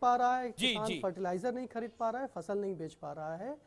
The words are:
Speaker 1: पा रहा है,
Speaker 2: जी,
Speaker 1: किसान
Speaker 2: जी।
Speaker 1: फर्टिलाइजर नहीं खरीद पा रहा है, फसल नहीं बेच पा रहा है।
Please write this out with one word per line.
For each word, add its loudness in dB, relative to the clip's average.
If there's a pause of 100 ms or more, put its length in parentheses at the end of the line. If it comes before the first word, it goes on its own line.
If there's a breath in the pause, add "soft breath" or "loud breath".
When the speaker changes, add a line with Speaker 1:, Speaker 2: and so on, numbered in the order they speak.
Speaker 1:
पा 6
रहा 4
है, -4
Speaker 2:
जी, 4
Speaker 1:
किसान 2
Speaker 2:
जी। 0
Speaker 1:
फर्टिलाइजर 0
नहीं -4
खरीद -6
पा 0
रहा -4
है, -4
फसल -4
नहीं 0
बेच -6
पा -10
रहा -6
है। -8